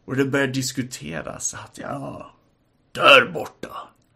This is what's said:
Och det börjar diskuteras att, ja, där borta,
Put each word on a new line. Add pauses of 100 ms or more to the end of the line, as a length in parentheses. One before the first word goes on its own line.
Och
det
börjar
diskuteras
att,
ja, (580)
där
borta, (260)